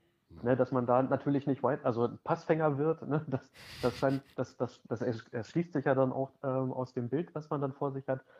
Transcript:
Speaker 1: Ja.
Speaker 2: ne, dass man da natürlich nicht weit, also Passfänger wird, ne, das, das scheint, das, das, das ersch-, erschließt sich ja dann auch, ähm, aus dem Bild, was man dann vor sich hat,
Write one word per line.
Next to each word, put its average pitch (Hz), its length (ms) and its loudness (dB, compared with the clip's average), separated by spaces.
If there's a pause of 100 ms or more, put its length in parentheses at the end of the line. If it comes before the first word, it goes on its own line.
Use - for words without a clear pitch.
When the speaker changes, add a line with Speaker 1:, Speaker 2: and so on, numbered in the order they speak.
(300)
Speaker 1:
Ja. 85 140 -18
Speaker 2:
ne, 123 120 4
dass 127 140 2
man 123 160 2
da 123 160 6
natürlich 139 440 0
nicht 131 160 -2
weit, 131 220 0
also 120 240 2 (160)
Passfänger 160 540 0
wird, 160 280 0
ne, 156 220 0
das, 131 220 -4 (320)
das 123 160 0
scheint, 135 240 2 (140)
das, - 200 -6
das, - 320 -6
das 120 140 -4
ersch-, 113 300 -4
erschließt 165 400 -4
sich 135 120 -2
ja 139 100 4
dann 131 180 2
auch, 131 180 -4 (120)
ähm, 131 300 -2
aus 127 220 -6
dem 120 140 -4
Bild, 170 260 -4
was 156 160 -8
man 147 100 -2
dann 139 120 -2
vor 139 200 -4
sich 135 160 -10
hat, 131 160 -2 (160)